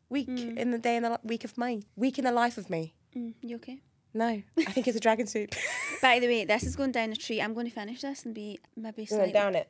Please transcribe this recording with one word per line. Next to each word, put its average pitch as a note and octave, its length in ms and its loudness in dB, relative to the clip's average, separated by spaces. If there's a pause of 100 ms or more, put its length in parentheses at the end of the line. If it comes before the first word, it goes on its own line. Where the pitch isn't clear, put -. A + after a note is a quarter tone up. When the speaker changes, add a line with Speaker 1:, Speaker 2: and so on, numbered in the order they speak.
Speaker 1:
week C4+ 180 -2
Speaker 2:
Mm. A#3+ 300 -6
Speaker 1:
in A#3+ 140 0
the A#3 60 0
day A#3 200 2
in A#3 60 0
the A#3 80 0
li-, A#3 120 -2
week A3+ 220 -4
of - 120 -14
May. A#3+ 260 -4 (120)
Week C4 240 0
in C4+ 60 0
the A#3+ 80 4
life A#3+ 240 2
of G3 120 -10
me. E3 240 -4 (220)
Speaker 2:
Mm, A#3 260 -8
you A#3 140 -8
okay? B3+ 240 -14 (340)
Speaker 1:
No, A3 280 2 (160)
I E4 80 6
think A#3 240 0
it's A3 80 2
a - 20 -4
dragon A3+ 260 4
soup. G#3 300 -4 (220)
<laughs> - 240 -6
Speaker 2:
By B3 180 8
the B3 80 4
way, A#3 160 4
this G#3+ 200 2
is B3+ 120 -4
going C4+ 160 0
down A3+ 200 0
the G#3+ 40 -4
tree. G#3+ 260 -4
I'm G#3+ 120 -2
gonna A#3 160 -4
finish A3+ 320 -8
this C#4 240 -8
and A3+ 100 -8
be G#3 240 -10 (160)
maybe A3 280 -10
Speaker 1:
You G#3 80 -10
wanna G#3 120 4
Speaker 2:
slightly F#3 100 4
Speaker 1:
down G3+ 220 4
it? - 140 0